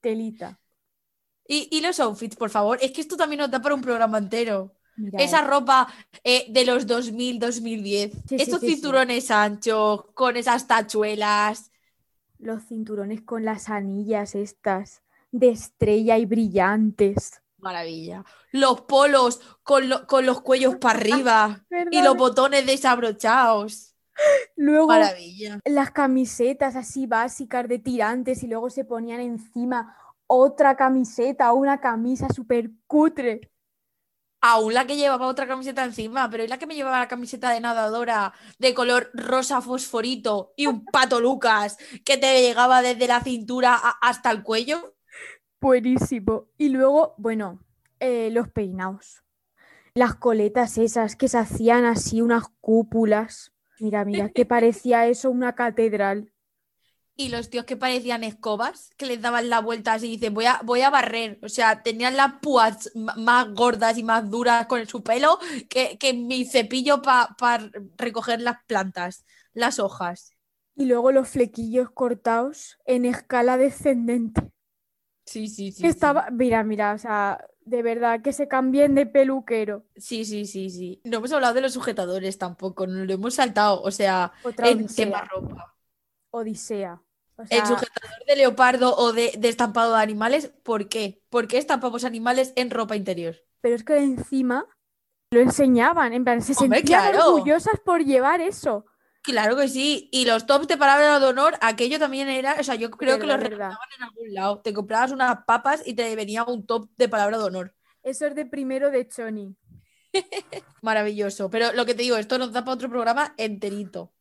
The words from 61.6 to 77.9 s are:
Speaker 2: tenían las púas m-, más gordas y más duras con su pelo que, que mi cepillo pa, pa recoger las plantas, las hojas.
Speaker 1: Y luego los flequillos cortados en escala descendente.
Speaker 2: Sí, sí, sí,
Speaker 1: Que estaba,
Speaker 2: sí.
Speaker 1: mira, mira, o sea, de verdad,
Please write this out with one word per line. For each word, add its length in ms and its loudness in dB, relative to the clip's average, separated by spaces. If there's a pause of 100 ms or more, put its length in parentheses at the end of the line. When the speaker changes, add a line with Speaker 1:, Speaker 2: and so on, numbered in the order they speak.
Speaker 2:
tenían 340 -2
las 260 4
púas 520 2
m-, 220 -8
más 380 2
gordas 420 2
y 60 -6
más 260 0
duras 380 0
con 200 -4
su 160 -12
pelo 360 2 (320)
que, 260 -2
que 160 0
mi 320 -4
cepillo 560 0
pa, 380 2
pa 200 0 (380)
recoger 460 -4
las 240 -4
plantas, 580 -6 (300)
las 240 -2
hojas. 540 -6 (440)
Speaker 1:
Y 80 -2
luego 260 4
los 180 2
flequillos 640 -2
cortados 920 -4
en 220 0
escala 500 0
descendente. 920 0 (760)
Speaker 2:
Sí, 220 -12
sí, 240 -12
sí, 100 -12
Speaker 1:
Que 60 2
estaba, 380 0
Speaker 2:
sí. 80 -10
Speaker 1:
mira, 300 0
mira, 280 -2
o 60 -6
sea, 480 -4 (140)
de 220 -6
verdad, 380 -2